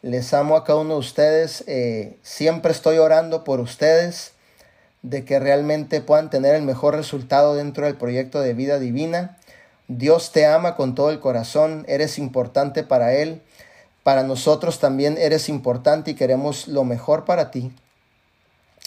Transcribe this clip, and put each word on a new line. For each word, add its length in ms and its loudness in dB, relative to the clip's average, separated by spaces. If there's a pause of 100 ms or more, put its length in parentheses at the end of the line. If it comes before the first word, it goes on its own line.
Les 320 -4
amo 240 2
a 80 2
cada 140 2
uno 160 -2
de 60 -2
ustedes. 680 0
Eh, 560 -6
siempre 500 -2
estoy 240 0
orando 480 4
por 160 -2
ustedes, 720 0 (720)
de 240 -8
que 120 2
realmente 640 0
puedan 300 2
tener 240 2
el 80 0
mejor 340 0
resultado 580 0
dentro 300 -4
del 120 -2
proyecto 440 -4
de 140 -2
Vida 240 -2
Divina. 580 -4 (520)
Dios 440 0
te 140 6
ama 300 4
con 180 0
todo 160 2
el 100 -6
corazón. 680 0
Eres 300 -2
importante 640 -2
para 300 2
Él. 300 -2 (600)
Para 200 2
nosotros 580 -2
también 380 0
eres 300 0
importante 640 -2
y 20 -8
queremos 540 -2
lo 160 -2
mejor 400 -2
para 260 -2
ti. 220 -10 (1160)